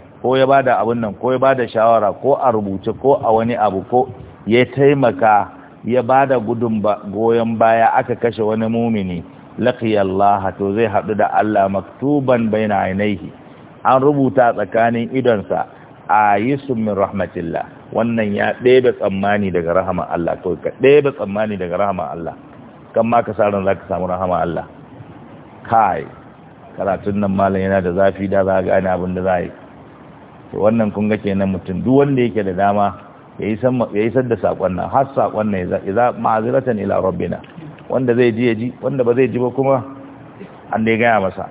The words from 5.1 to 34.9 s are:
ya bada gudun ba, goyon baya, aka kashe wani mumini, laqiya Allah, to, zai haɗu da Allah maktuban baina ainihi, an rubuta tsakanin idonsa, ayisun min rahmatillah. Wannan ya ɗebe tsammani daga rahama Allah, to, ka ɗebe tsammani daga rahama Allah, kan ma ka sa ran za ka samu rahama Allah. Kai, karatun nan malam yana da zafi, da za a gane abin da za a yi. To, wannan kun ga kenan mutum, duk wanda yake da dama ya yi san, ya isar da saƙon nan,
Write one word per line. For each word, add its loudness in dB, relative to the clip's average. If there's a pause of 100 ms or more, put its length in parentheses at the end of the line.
ya 0
bada 2
gudun -2
ba, -2
goyon 0
baya, 4
aka 0
kashe -4
wani 0
mumini, -2 (360)
laqiya 0
Allah, 2
to, -2
zai 2
haɗu -2
da 2
Allah 2
maktuban 0
baina 0
ainihi, -2 (540)
an 4
rubuta 2
tsakanin 0
idonsa, -2 (420)
ayisun 0
min -2
rahmatillah. -4 (260)
Wannan 0
ya -2
ɗebe 4
tsammani 0
daga -2
rahama -2
Allah, -2
to, -2
ka -6 (120)
ɗebe 4
tsammani -4
daga -6
rahama -2
Allah, -10 (600)
kan 2
ma 2
ka -4
sa 2
ran 0
za 2
ka -16
samu -4
rahama -2
Allah. -4 (960)
Kai, 2 (760)
karatun -2
nan 0
malam 2
yana 2
da -2
zafi, 2
da 2
za 2
a 0
gane 2
abin -2
da -4
za 0
a 0
yi. -10 (1000)
To, -8
wannan 2
kun -2
ga 2
kenan -2
mutum, -6
duk 2
wanda 4
yake 0
da -4
dama 0 (400)
ya -6
yi -2
san, 2 (160)
ya 0
isar 0
da 0
saƙon -2
nan, -6